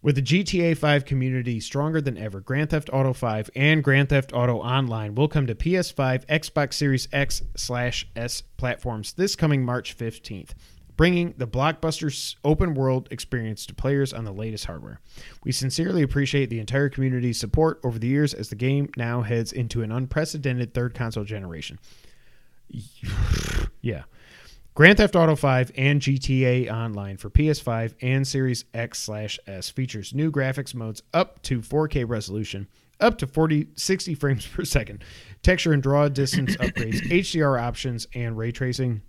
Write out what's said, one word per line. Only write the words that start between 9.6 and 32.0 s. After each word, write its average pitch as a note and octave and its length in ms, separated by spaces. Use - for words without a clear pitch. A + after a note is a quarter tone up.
March B2 300
fifteenth, A2 600
bringing F3 400
the B2+ 120
blockbuster D3+ 600
s-, - 340
open D#3 280
world C3 380
experience A2+ 560
to - 80
players C#3 400
on A2+ 100
the G#2 80
latest A2 340
hardware. G#1+ 340
We C3 80
sincerely D#3 500
appreciate C#3 480
the A#2 100
entire C3 280
community's B2+ 500
support D#3 460
over A#2 140
the A2+ 100
years C#3+ 240
as - 160
the A2 80
game C#3 400
now A#2+ 260
heads A#2 300
into A#2 300
an A2 100
unprecedented C3 800
third A#2+ 220
console A2+ 300
generation. F#2+ 540
<sighs> - 60
Yeah. G2 200
Grand F#3 240
Theft G#3 160
Auto D#3+ 220
five B2+ 400
and C#3 260
G C#3 160
T C3 260
A B2+ 300
Online G#2 420
for G2 140
P D3+ 180
S D3+ 120
five A2+ 420
and C3 240
Series C3 380
X A#2 240
slash G#2+ 480
S F#2+ 240
features B2+ 420
new D3 200
graphics C3+ 420
modes A2+ 280
up - 280
to A#2+ 200
four D3+ 240
K C#3+ 160